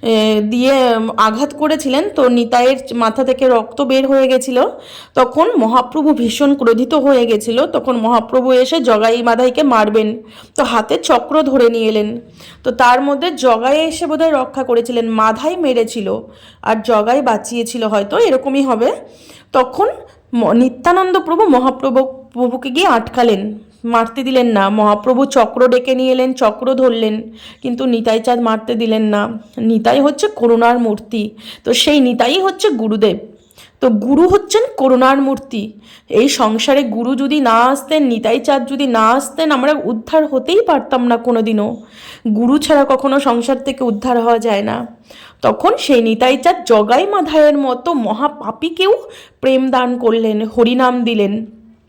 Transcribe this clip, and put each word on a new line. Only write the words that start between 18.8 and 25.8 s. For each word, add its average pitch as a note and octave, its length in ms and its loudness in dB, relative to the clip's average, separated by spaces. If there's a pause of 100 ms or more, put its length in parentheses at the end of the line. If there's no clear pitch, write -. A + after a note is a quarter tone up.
তখন C#4 340 0 (460)
ম-, G#3+ 200 0
নিত্যানন্দ F4 680 2
প্রভু E4+ 280 0
মহাপ্রভু, C4 840 0
প্রভুকে B3 360 -4
গিয়ে E4 180 0
আটকালেন, A3 720 0 (240)
মারতে A#3 400 -2
দিলেন B3+ 240 0
না। G3 220 2
মহাপ্রভু G#3+ 560 2
চক্র B3+ 420 2
ডেকে B3+ 280 0